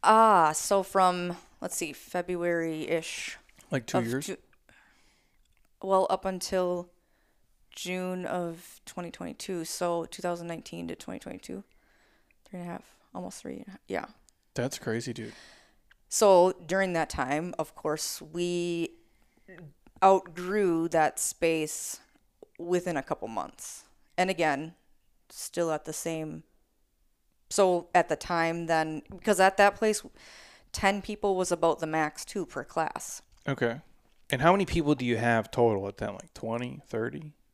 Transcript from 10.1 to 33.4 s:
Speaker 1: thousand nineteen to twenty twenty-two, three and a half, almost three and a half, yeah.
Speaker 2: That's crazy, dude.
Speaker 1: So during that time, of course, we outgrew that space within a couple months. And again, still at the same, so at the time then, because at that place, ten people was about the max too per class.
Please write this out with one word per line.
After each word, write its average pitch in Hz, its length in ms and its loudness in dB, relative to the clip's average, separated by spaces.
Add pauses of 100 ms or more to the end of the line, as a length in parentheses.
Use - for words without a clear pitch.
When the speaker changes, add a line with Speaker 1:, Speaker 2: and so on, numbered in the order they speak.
Speaker 1:
thousand 175 240 -4
nineteen 170 440 -10
to - 60 -8
twenty - 240 -12
twenty-two, - 440 -12 (840)
three 180 140 -14
and 175 100 -10
a - 20 -10
half, - 120 -12 (320)
almost 185 260 -12
three - 140 -12
and - 120 -14
a 190 40 -18
half, 190 160 -20
yeah. - 180 -6 (480)
Speaker 2:
That's 131 240 -4
crazy, 117 360 -4
dude. 113 200 -10 (720)
Speaker 1:
So 185 460 6 (140)
during 185 260 0
that 165 160 0
time, 151 480 -4
of - 160 -6
course, - 480 -4
we 175 680 -4 (1120)
outgrew 180 840 4
that 160 300 2
space - 800 -2 (580)
within 175 400 -2
a 135 60 -4
couple - 240 -6
months. - 580 -10 (320)
And 175 120 2
again, 160 460 -2 (540)
still - 420 -4
at 151 140 -4
the 156 80 -10
same, 160 500 -8 (1080)
so 180 460 4
at 170 140 6
the 156 60 0
time 170 520 -2
then, 156 420 0
because 190 300 -2
at 190 180 6
that 202 180 6
place, 214 280 0 (680)
ten 202 300 0
people 208 340 -2
was 185 160 0
about 165 280 2
the 160 80 -4
max 156 380 -2
too 185 200 -6
per - 180 -10
class. - 580 -6 (260)